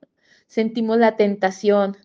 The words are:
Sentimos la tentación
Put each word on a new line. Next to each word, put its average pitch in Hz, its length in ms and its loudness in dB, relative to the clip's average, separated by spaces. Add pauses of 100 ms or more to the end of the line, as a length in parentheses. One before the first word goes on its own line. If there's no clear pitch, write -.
(480)
Sentimos 220 500 -2
la 220 180 2
tentación 202 880 0